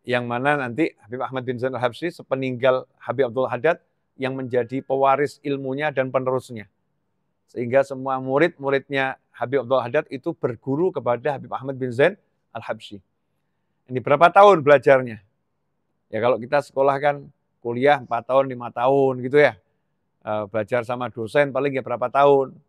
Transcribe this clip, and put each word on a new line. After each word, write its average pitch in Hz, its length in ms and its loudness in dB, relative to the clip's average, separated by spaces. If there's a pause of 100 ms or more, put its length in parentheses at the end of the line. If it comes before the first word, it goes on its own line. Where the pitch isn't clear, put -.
Yang 123 240 -2
mana 127 320 -2
nanti 127 480 -4
Habib 123 160 -10
Ahmad 127 240 -8
bin 123 160 -6
Zain 131 160 -4
Al-Habsyi 123 320 -4
sepeninggal 131 880 -2
Habib 123 320 -2
Abdul 123 160 -2
Haddad 123 320 -2 (400)
yang 131 160 -6
menjadi 127 480 -4
pewaris 135 640 0
ilmunya 139 480 -4
dan 131 160 -2
penerusnya. 127 560 -4 (840)
Sehingga 123 320 0
semua 131 400 -4
murid-muridnya 135 960 -2 (160)
Habib 120 320 -4
Abdul 127 160 0
Haddad 123 300 -4
itu 151 240 -8
berguru 139 560 -4
kepada 123 480 -4
Habib 90 160 -16
Ahmad 135 240 -10
bin 127 100 -6
Zain 139 240 2 (380)
Al-Habsyi. 110 480 -12 (880)
Ini 127 160 -6
berapa 143 260 6
tahun 196 320 8
belajarnya? 131 560 4 (920)
Ya, 107 80 -6
kalau 120 180 2
kita 123 240 -2
sekolah 135 380 0
kan 143 260 -2 (380)
kuliah 127 400 2
empat 117 240 -6
tahun, 135 240 2
lima 123 180 -10
tahun 131 540 0
gitu 131 160 2
ya. 131 160 4 (720)
Eh, 107 240 -4
belajar 110 320 -2
sama 123 240 -6
dosen 120 480 -2
paling 139 180 -2
ya 131 80 -4
berapa 120 300 -4
tahun. 139 420 4 (160)